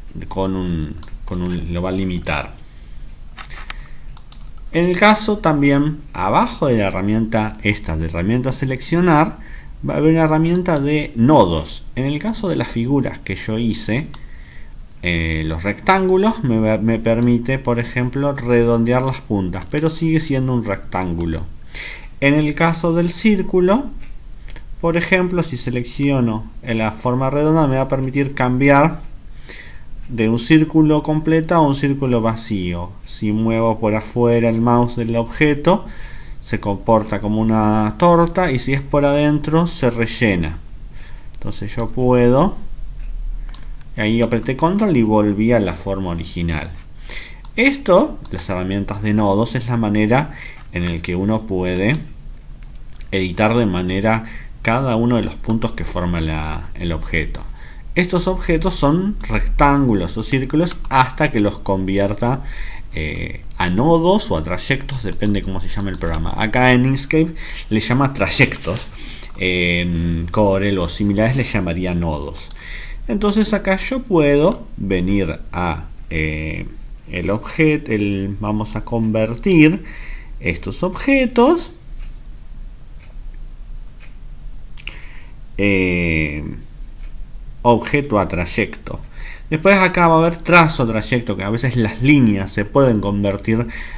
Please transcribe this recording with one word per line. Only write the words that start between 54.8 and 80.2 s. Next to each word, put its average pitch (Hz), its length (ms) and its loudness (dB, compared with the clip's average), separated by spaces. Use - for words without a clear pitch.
uno 120 200 2
de 107 80 0
los - 100 -4
puntos 113 380 -2
que 85 120 -6
forma 87 360 -2
la, 78 540 -4
el 85 180 -4
objeto. 80 500 -4
Estos 180 300 0
objetos 180 460 0
son 180 420 2
rectángulos 127 920 2
o 110 40 -2
círculos 151 540 0
hasta 135 440 2
que 113 80 2
los 104 180 2
convierta, 98 840 0
eh, 80 460 -6
a 90 140 0
nodos 165 600 4
o 90 60 0
a 80 80 -2
trayectos, 117 580 -4
depende 101 400 0
cómo 90 180 -2
se - 80 0
llame 98 220 -2
el 90 80 -4
programa. 82 380 -2
Acá 127 360 4
en 123 120 6
Inkscape 156 500 2
le 110 100 2
llama 135 340 2
trayectos, - 720 2
en 87 920 0
Corel 98 480 2
o 85 100 0
similares 104 460 2
le 131 80 0
llamaría 90 500 -2
nodos. 78 580 -4
Entonces 208 440 2
acá 196 240 2
yo 262 280 -4
puedo 151 600 4
venir 92 640 0
a, 82 360 -4
eh, 78 580 -4
el 90 200 -2
objeto, 151 640 0
el, 101 480 -2
vamos 107 360 -2
a - 80 -6
convertir 117 1000 4